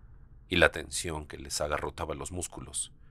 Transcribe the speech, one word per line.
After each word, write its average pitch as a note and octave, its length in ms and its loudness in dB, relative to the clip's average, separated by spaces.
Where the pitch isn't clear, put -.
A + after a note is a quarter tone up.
y - 80 4
la D#2+ 140 10
tensión D2+ 540 -4
que - 120 -12
les - 240 -4
agarrotaba D2+ 520 -2
los C#2 180 -6
músculos, - 600 -6